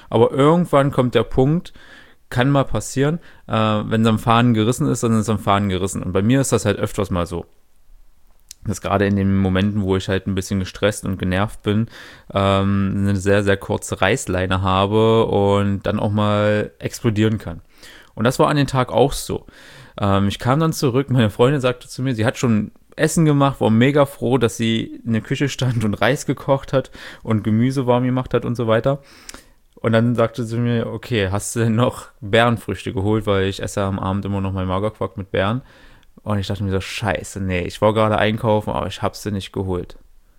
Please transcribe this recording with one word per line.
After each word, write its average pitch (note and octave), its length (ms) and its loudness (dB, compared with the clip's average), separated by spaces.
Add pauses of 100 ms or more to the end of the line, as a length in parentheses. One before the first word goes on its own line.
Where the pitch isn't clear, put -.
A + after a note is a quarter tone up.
(100)
Aber A#2 200 4
irgendwann C#3+ 600 4
kommt B2 240 0
der A#2 80 4
Punkt, D3 500 0 (560)
kann B2 220 2
mal C#3 140 4
passieren, C#3 540 -2 (280)
äh, - 60 -6
wenn G#2+ 500 0
es A2+ 60 4
am A2 100 2
Faden A#2+ 340 4
gerissen A#2 360 2
ist, B2+ 160 -2
dann A2+ 80 2
ist A2 80 2
es G#2+ 100 -2
am G#2 80 0
Faden G2+ 300 2
gerissen. F#2 340 -4
Und F2+ 100 -6
bei F#2+ 80 2
mir B2 200 4
ist - 120 0
das A2 140 0
halt G2+ 120 0
öfters - 320 -4
mal F2 160 -2
so. E2+ 200 -8 (1200)
Dass F#2+ 160 -6
gerade G2 240 2
in G2+ 100 2
den G2 220 2
Momenten, G2 440 2
wo F#2+ 140 0
ich F#2 120 -2
halt F#2+ 180 -2
ein G2 80 -2
bisschen F#2+ 240 -4
gestresst - 480 -2
und F#2+ 120 -4
genervt F#2 440 -2
bin, G#2+ 240 0 (460)
ähm, G2 640 2
eine G2 180 0
sehr, G2 260 0
sehr G2 140 2
kurze - 460 -6
Reißleine F#2+ 600 0
habe G#2+ 640 2
und G2+ 600 0
dann G2 120 -2
auch G#2+ 120 -2
mal G#2 680 0
explodieren A2 600 -2
kann. D#2+ 220 -12 (540)
Und A2 100 -4
das C3 140 2
war D3+ 100 4
an D3+ 80 0
dem C#3+ 100 2
Tag B2+ 260 -2
auch B2+ 200 4
so. - 340 -8 (540)
Ähm, G2 280 2
ich G2 100 -4
kam C3 220 0
dann D#3+ 120 0
zurück, C3+ 380 0
meine A#2+ 200 4
Freundin C3 300 2
sagte B2 280 -2
zu - 140 -10
mir, C3 120 -2
sie G#2+ 100 -2
hat - 140 0
schon G#2+ 340 0 (240)
Essen D#3+ 300 2
gemacht, C#3 340 2
war G#2+ 100 4
mega C3+ 360 4
froh, A#2+ 320 -2
dass A#2 180 0
sie A2+ 480 -2
in A#2 80 -2
der A2 100 0
Küche C#3 260 -4
stand A#2 360 -2
und G#2 100 0
Reis B2 320 0
gekocht - 460 -2
hat C3+ 180 0 (320)
und G#2+ 220 -2
Gemüse A#2+ 420 2
warm B2 180 2
gemacht B2+ 300 -2
hat A#2 100 0
und A#2+ 120 -4
so A#2+ 100 -2
weiter. A#2 360 0 (720)
Und - 180 -2
dann A2+ 220 4
sagte A#2 300 0
sie A2+ 120 -6
mir, A#2 300 -2
„Okay, A2 440 -2
hast G2+ 240 -4
du A#2 60 -2
denn A2+ 140 2
noch A#2+ 320 0 (160)
Beerenfrüchte A2 720 0
geholt?“ G#2+ 320 0
Weil G2 220 2
ich G2 120 -6
esse G#2 220 -4
am G2 160 -2
Abend F#2+ 260 -4
immer G2 160 -2
noch F#2+ 120 -4
meinen F#2 160 -4
Magerquark G#2+ 500 -4
mit F#2+ 120 -10
Beeren. G2+ 300 0 (640)
Und G#2 160 -2
ich F#2+ 80 -4
dachte G2+ 180 -4
mir F#2+ 60 -2
so, F#2+ 100 0
„Scheiße, - 600 -6
nee, F#2 240 -2
ich - 180 -6
war G#2+ 100 4
gerade G#2+ 240 0
einkaufen, G#2+ 540 0
aber C#2+ 160 -4
ich - 160 -10
hab G2+ 120 -4
sie - 160 -8
nicht G2 220 -8
geholt. F#2 460 -6 (400)